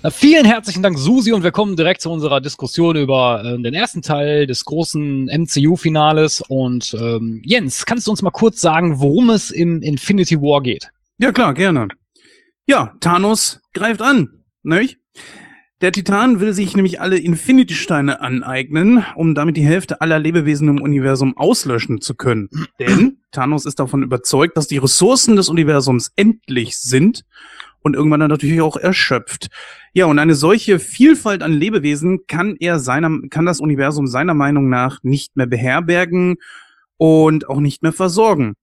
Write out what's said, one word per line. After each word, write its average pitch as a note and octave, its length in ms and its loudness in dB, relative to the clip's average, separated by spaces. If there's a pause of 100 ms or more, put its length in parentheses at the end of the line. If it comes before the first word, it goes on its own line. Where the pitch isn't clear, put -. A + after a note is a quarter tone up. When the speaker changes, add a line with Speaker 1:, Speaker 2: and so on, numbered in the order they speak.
(100)
Speaker 1:
Vielen D4 340 4
herzlichen G#3 380 0
Dank, F#3 140 0
Susi, G#3+ 360 2
und G3 100 0
wir F3 80 0
kommen G3+ 240 -2
direkt E3 260 0
zu E3 100 -8
unserer D3 300 -2
Diskussion D#3+ 540 -2
über, B2+ 480 0
äh, A#2+ 180 -6
den A#2 120 -4
ersten F3+ 280 -4
Teil D3 460 0
des B2+ 180 -6
großen D3 640 -4
M-C-U-Finales. D#3 1160 0
Und, B2+ 520 -4
ähm, A2+ 460 -4
Jens, F3 400 -2
kannst A#3 220 -4
du G#3+ 40 -2
uns G3+ 100 -2
mal F#3 100 0
kurz - 300 0
sagen, E3 380 0
worum D#3 300 4
es G#3+ 220 0
im E3+ 300 -2
Infinity D#3 600 0
War C#3+ 200 2
geht? B2 280 -6 (280)
Speaker 2:
Ja, B3+ 140 2
klar, G#3 220 0
gerne. D3+ 340 0 (800)
Ja, F#3 340 2
Thanos F#3+ 600 0 (120)
greift G#3+ 280 -4
an, A#3 420 0 (200)
nicht? G3 340 0 (840)
Der F3+ 120 0
Titan G3+ 480 0
will G#3+ 120 0
sich F#3 220 -4
nämlich F#3+ 240 0
alle F#3 180 -2
Infinity-Steine E3 1040 0
aneignen, C3+ 840 0 (120)
um D#3+ 180 2
damit D3+ 220 0
die D#3 100 0
Hälfte F3 360 0
aller D#3+ 180 2
Lebewesen D3+ 480 0
im C#3+ 140 2
Universum C3+ 560 0
auslöschen B2+ 640 -2
zu - 140 -8
können. A2 340 -4 (140)
<clears throat> - 160 -16
Denn G3 400 2 (120)
Thanos C#3+ 340 -4
ist D3 140 -8
davon C#3 240 -2
überzeugt, C3 540 0
dass D3+ 100 -2
die C#3+ 100 -4
Ressourcen G#3+ 600 2
des F#3+ 120 2
Universums C#3+ 680 0
endlich E3 600 0
sind C3+ 460 0 (580)
und - 140 -2
irgendwann D3+ 240 2
dann D3+ 100 2
natürlich D3+ 300 0
auch D#3 160 0
erschöpft. - 720 -2 (460)
Ja, F#3 120 4
und D3 140 2
eine D#3 160 4
solche F#3 440 2
Vielfalt A#3 640 2
an D#3 120 -2
Lebewesen D#3 760 -2
kann F3 320 -4
er E3+ 200 -2
seiner, C#3 300 0 (200)
kann D#3+ 160 -2
das F3 160 -2
Universum D3 440 0
seiner C3+ 280 -2
Meinung C#3+ 340 2
nach B2+ 340 0
nicht C#3 360 -4
mehr B2+ 100 0
beherbergen E3+ 880 0 (600)
und D#3 500 4
auch C#3 140 -4
nicht C#3+ 220 -2
mehr D#3+ 100 0
versorgen. F3+ 680 0